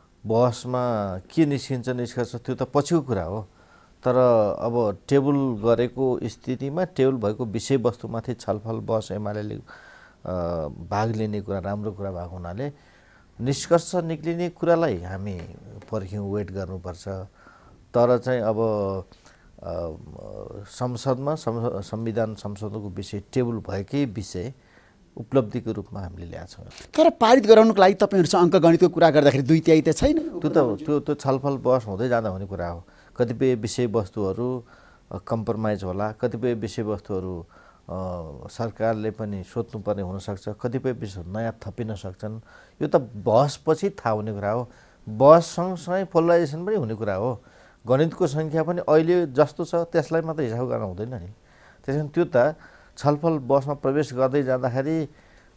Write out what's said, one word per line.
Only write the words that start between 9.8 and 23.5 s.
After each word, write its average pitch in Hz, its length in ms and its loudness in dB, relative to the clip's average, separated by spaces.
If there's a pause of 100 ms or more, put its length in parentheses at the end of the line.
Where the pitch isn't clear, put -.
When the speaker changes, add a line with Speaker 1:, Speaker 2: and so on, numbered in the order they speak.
Speaker 1:
भाग 107 260 -2
लिने 107 240 -4
कुरा 98 180 -6
राम्रो 101 340 -6
कुरा 98 180 -8
भएको 87 180 -10
हुनाले 92 440 -10 (680)
निष्कर्ष 147 540 0
निक्लिने 170 540 -4
कुरालाई 165 520 0
हामी 95 400 -8 (500)
पर्ख्यौँ, 101 440 -6
वेट 101 160 -4
गर्नुपर्छ। 92 580 -10 (840)
तर 120 240 6
चाहिँ 123 220 -2
अब, 107 180 0 (1040)
अ, 85 280 -8 (720)
संसदमा 127 680 -4
संस-, 117 500 -4
संविधान 110 500 -4
संशोधनको 104 540 -8
विषय 98 340 -10 (100)
टेबल 123 200 0